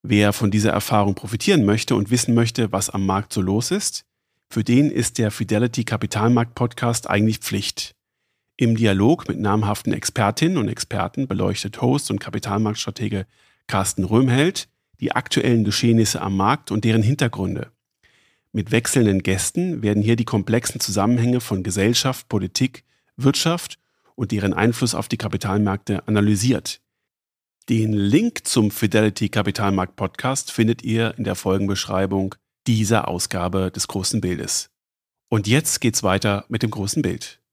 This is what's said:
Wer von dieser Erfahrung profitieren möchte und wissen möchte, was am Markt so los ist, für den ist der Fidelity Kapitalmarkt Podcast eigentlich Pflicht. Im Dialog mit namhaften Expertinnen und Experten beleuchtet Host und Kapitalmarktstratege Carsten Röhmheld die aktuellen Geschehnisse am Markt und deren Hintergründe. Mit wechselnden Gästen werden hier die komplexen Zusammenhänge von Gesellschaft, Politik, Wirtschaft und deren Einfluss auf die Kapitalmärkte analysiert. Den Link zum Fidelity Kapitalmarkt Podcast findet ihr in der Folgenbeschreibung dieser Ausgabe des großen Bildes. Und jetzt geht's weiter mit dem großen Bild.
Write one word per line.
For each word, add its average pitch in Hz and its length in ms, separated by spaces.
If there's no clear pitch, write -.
Wer 104 300
von 104 180
dieser 104 200
Erfahrung 101 440
profitieren 113 520
möchte 113 280
und 104 160
wissen 123 220
möchte, 117 400
was 98 160
am 98 160
Markt 95 300
so 101 80
los 101 280
ist, - 360
für 107 160
den 131 260
ist - 280
der 110 120
Fidelity 117 540
Kapitalmarkt 117 720
Podcast 120 560
eigentlich 107 300
Pflicht. - 560
Im 113 200
Dialog 107 520
mit - 120
namhaften 104 520
Expertinnen 127 640
und 107 120
Experten - 580
beleuchtet 95 560
Host 131 280
und 101 100
Kapitalmarktstratege 104 1040
Carsten 98 380
Röhmheld 127 640
die - 120
aktuellen 120 520
Geschehnisse 113 580
am 98 140
Markt 107 340
und 107 140
deren 113 180
Hintergründe. 104 720
Mit 110 180
wechselnden 107 540
Gästen 131 580
werden 104 200
hier 117 120
die 117 100
komplexen 113 560
Zusammenhänge 117 600
von 95 240
Gesellschaft, 104 640
Politik, 104 560
Wirtschaft - 640
und 117 140
deren 101 240
Einfluss 117 400
auf - 140
die 117 80
Kapitalmärkte 104 920
analysiert. 104 720
Den 110 240
Link 110 540
zum 107 240
Fidelity 107 580
Kapitalmarkt 98 680
Podcast - 560
findet 117 320
ihr 113 340
in 104 60
der 98 100
Folgenbeschreibung 98 1040
dieser 110 400
Ausgabe 90 640
des - 160
großen 98 320
Bildes. - 500
Und 104 200
jetzt 147 320
geht's 113 240
weiter 101 440
mit 113 140
dem 113 80
großen 107 320
Bild. - 380